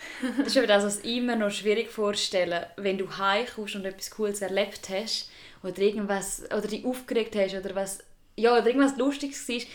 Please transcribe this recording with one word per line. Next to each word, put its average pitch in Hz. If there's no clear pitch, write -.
Das 277
ist 208
aber 240
das, 202
was 202
ich 240
mir 240
noch 208
schwierig 214
vorstelle, 190
wenn 196
du 180
heimkommst 208
und 196
etwas 190
Cooles 208
erlebt 196
hast 202
oder 185
irgendwas, 202
oder 214
dich 214
aufgeregt 240
hast 190
oder 190
was, 196
ja, 226
oder 220
irgendwas 269
Lustiges 277
war, 240